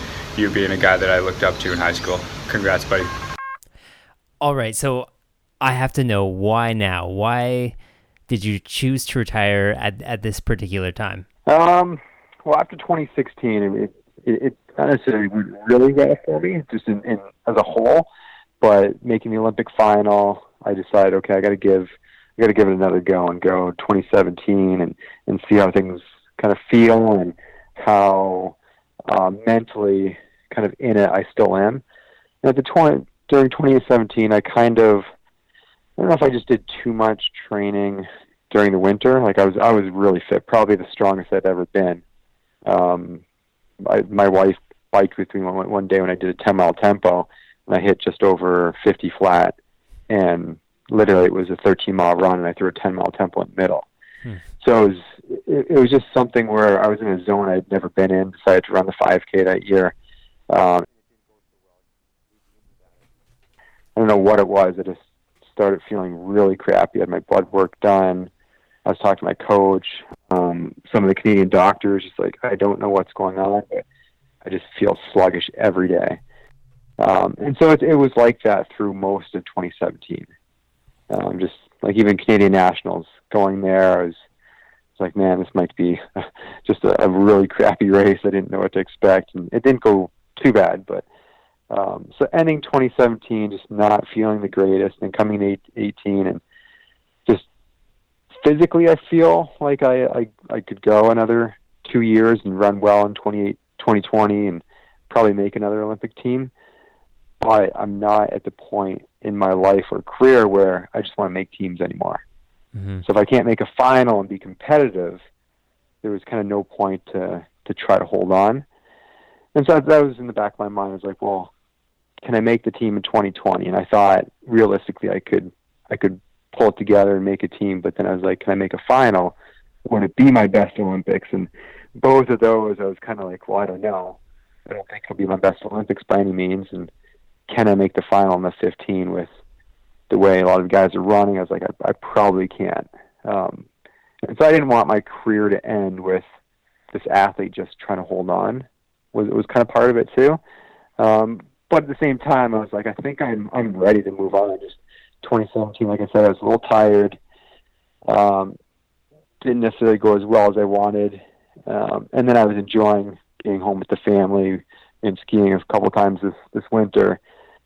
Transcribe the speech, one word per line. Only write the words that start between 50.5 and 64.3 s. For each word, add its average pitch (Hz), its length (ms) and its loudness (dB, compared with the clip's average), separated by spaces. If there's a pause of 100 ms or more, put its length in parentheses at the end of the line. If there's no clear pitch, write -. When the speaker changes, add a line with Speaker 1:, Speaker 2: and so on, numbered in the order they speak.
Speaker 3:
literally 98 360 4
it 90 60 0
was 90 180 -4
a 90 60 -6
thirteen 98 400 -2
mile 87 200 2
run, 92 220 2
and 87 80 -4
I 85 80 -4
threw 95 140 -4
a 87 40 -4
ten 92 220 -6
mile 92 180 -4
tempo 92 300 -4
in 90 120 -10
the 98 60 -8
middle. 92 240 -2 (380)
Speaker 2:
Hmm. 117 120 -14 (300)
Speaker 3:
So 113 200 6
it 101 40 4
was, 92 100 -2 (480)
it, 143 240 -2
it 156 80 4
was 123 120 6
just 135 240 2
something 120 320 0
where 107 360 2
I 107 60 2
was 104 120 -2
in 110 80 -4
a 90 160 -4
zone 101 240 0
I'd 92 220 -4
never 92 180 -4
been 95 220 0
in, 95 220 -2
decided 92 320 2
to - 80 -10
run 92 140 0
the 95 80 -6 (100)
five 92 260 2
K 95 140 2
that 92 200 0
year. 95 300 0 (540)
Um, 90 360 2 (3000)
I 113 60 -2
don't 110 80 4
know 104 80 4
what 101 240 4